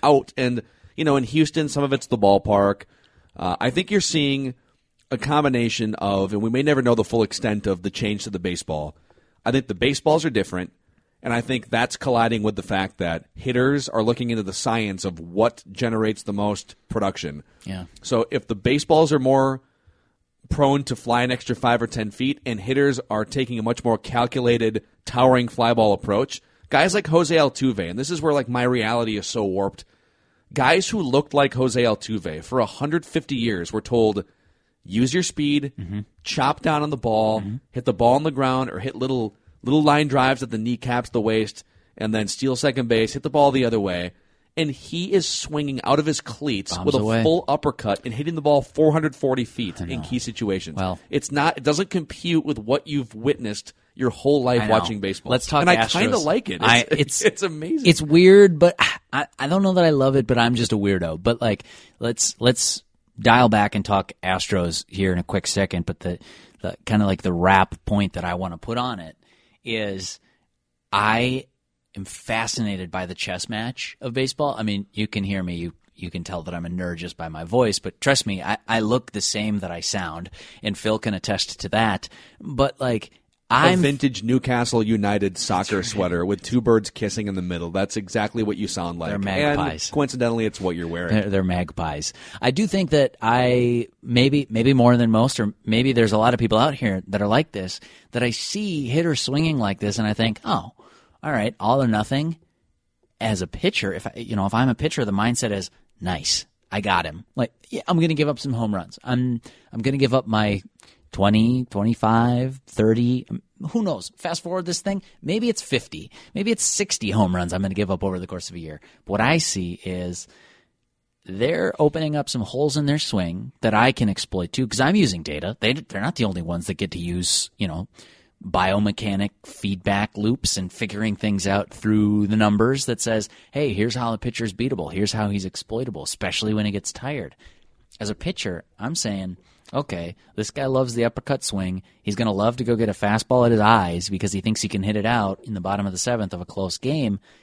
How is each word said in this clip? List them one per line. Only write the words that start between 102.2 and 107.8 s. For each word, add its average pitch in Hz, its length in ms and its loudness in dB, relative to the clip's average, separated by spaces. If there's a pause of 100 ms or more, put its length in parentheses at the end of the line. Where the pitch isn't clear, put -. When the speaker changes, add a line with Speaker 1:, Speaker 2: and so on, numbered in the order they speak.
Speaker 2:
As 107 200 -2
a 87 60 -4
pitcher, - 460 -4
if - 140 -10
I, - 100 -8
you 113 180 -8
know, 98 100 0
if 101 80 -2
I'm 123 160 4
a 113 60 2
pitcher, 139 300 -2
the 101 80 -2
mindset 113 400 0
is, 95 180 -6 (300)
"Nice, 87 440 -4 (240)
I 101 120 -4
got 92 240 0
him." 78 180 -12 (100)
Like, 123 200 -2 (160)
yeah, - 180 -6